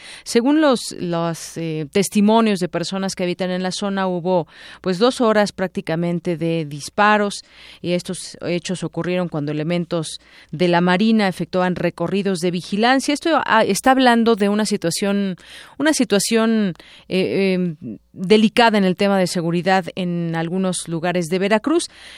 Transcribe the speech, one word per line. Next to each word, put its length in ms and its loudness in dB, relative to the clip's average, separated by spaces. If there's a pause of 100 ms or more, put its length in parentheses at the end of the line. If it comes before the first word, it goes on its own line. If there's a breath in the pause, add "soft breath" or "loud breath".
(240 loud breath)
Según 380 2
los, 380 0
los, 580 -4
eh, 340 -6
testimonios 680 2
de 100 -4
personas 460 -4
que 80 -4
habitan 260 -4
en 140 -4
la 80 -2
zona, 400 -4
hubo, 340 -2 (360 loud breath)
pues, 180 -2
dos 220 2
horas 320 2
prácticamente 800 -4
de 300 -2
disparos, 800 0 (380 loud breath)
y 120 -2
estos 480 -8
hechos 420 -4
ocurrieron 460 -4
cuando 240 -4
elementos 640 -4 (320 loud breath)
de 160 0
la 140 4
Marina 480 2
efectuaban 460 -2
recorridos 640 -2
de 120 0
vigilancia. 600 0
Esto, 320 0
ah, 180 4
está 280 2
hablando 440 4
de 140 0
una 160 0
situación, 720 -2 (400 loud breath)
una 160 2
situación, 800 2 (340 loud breath)
eh, 460 0
em, 220 -2 (380)
delicada 640 4
en 60 4
el 140 2
tema 200 2
de 100 2
seguridad 580 0 (100)
en 400 -4
algunos 540 -4
lugares 380 -2
de 120 -2
Veracruz. 460 0 (320 loud breath)